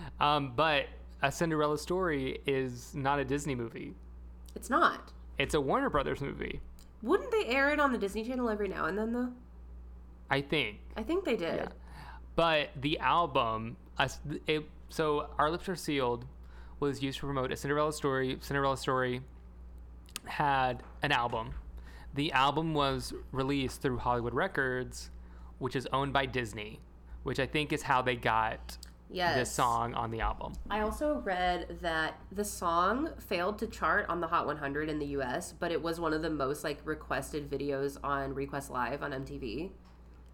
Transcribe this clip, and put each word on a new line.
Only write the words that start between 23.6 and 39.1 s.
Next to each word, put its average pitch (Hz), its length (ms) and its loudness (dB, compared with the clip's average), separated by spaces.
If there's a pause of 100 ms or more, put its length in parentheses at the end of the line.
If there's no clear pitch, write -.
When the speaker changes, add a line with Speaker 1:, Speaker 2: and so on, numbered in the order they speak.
Speaker 1:
through 123 180 2
Hollywood 120 340 2
Records, 127 800 0 (480)
which 131 160 0
is 123 180 -2
owned 135 200 2
by 139 120 4
Disney, 110 540 -4 (440)
which 135 160 0
I 131 60 4
think 151 260 0
is 147 120 0
how 131 180 4
they 123 140 2
got 113 640 0 (320)
Speaker 2:
Yes. 175 280 2
Speaker 1:
this 120 140 2
song 117 420 2
on 117 180 -2
the 113 80 -4
album. 107 320 -2 (180)
Speaker 2:
I 214 120 0
also 254 400 0
read 180 600 0
that 160 380 0 (100)
the 196 140 -2
song 196 680 2 (100)
failed 202 400 0
to 220 80 -2
chart 185 420 2
on 175 100 0
the 165 80 0
Hot 156 180 2
one 147 120 0
hundred 147 320 -2
in 151 100 0
the 147 80 -2
U 139 140 0
S, 131 360 -4
but 170 140 0
it 147 100 2
was 165 160 0
one 165 140 0
of 156 100 2
the 165 80 0
most, 143 360 0
like, 147 180 -2
requested 143 640 -4
videos 139 540 0
on 139 320 0
Request 139 340 -4
Live 127 320 -2
on 143 120 -4